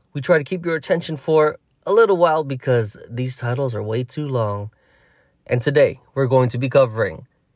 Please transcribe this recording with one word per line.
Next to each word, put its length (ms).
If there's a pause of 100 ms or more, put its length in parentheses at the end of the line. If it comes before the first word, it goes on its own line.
(140)
we 80
try 160
to 60
keep 200
your 120
attention 420
for 400 (300)
a 40
little 260
while 260
because 540 (120)
these 260
titles 380
are 80
way 220
too 240
long. 420 (760)
And 120
today, 420 (120)
we're 140
going 220
to 100
be 100
covering 560 (300)